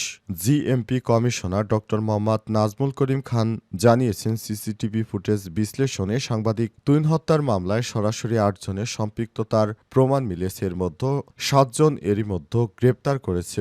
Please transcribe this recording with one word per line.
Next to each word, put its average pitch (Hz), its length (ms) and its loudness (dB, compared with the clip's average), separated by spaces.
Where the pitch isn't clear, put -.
জিএমপি 127 560 2
কমিশনার 113 580 2
ডক্টর 107 340 0
মোহাম্মদ 107 480 0
নাজমুল 110 420 0
করিম 135 300 -2
খান 117 260 0
জানিয়েছেন, 117 500 4
সিসিটিভি 107 580 -4
ফুটেজ 104 460 -2
বিশ্লেষণে 104 680 -2
সাংবাদিক 110 500 -2
তুহিন 151 220 4
হত্যার 156 360 2
মামলায় 107 500 0
সরাসরি 110 440 -2
আটজনের 98 500 -4
সম্পৃক্ততার 110 720 -2
প্রমাণ 135 280 4
মিলেছে। 90 340 -4
এর 90 100 -2
মধ্যে 90 360 -2
সাতজন 139 460 4
এরই 104 220 2
মধ্যে 92 280 -2
গ্রেপ্তার 135 420 2
করেছে 87 420 -4